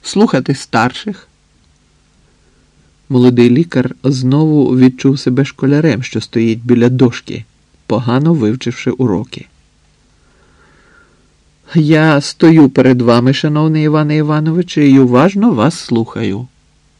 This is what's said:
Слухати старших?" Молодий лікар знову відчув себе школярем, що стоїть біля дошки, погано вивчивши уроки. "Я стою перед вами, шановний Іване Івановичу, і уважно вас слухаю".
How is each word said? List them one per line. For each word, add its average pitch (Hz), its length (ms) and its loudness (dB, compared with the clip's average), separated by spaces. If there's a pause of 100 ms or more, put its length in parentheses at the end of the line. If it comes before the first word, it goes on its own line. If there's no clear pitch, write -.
Слухати 143 540 -2
старших?" - 720 -6 (1800)
Молодий 123 400 4
лікар 127 540 -2
знову 139 760 0
відчув 127 420 2
себе 127 260 -2
школярем, 139 580 -2
що - 180 -8
стоїть 113 440 -4
біля 123 240 2
дошки, 127 560 -2 (420)
погано 123 460 -2
вивчивши 123 580 -4
уроки. 113 540 -6 (2250)
"Я 156 460 2
стою 160 480 4
перед 127 320 2
вами, 120 320 2
шановний 156 500 -2
Іване 151 320 0
Івановичу, 151 680 -2
і 135 180 6
уважно 175 540 2
вас 127 260 -2
слухаю". 113 680 -6 (520)